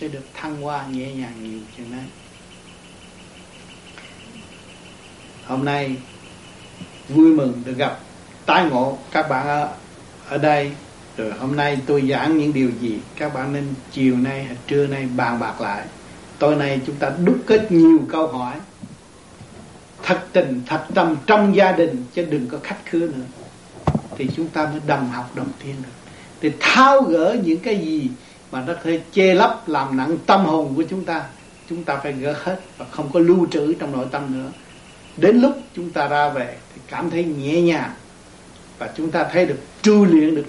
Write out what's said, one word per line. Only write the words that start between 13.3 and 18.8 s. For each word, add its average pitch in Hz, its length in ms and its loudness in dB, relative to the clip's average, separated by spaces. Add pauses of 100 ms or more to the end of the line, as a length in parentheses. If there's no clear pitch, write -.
bạn 139 180 -6
nên 139 220 -6 (180)
chiều 131 240 2
nay 135 280 -2
hay 123 120 -12 (100)
trưa 143 200 2
nay 135 300 -6
bàn 123 240 -2
bạc 113 200 -6
lại. 104 260 -6 (520)
Tối 147 180 4
nay 139 300 -2
chúng 143 100 -6
ta 139 140 -2 (140)
đúc - 120 4 (100)
kết 220 260 2
nhiều 165 260 8 (100)
câu 160 180 0
hỏi 127 280 -6 (1500)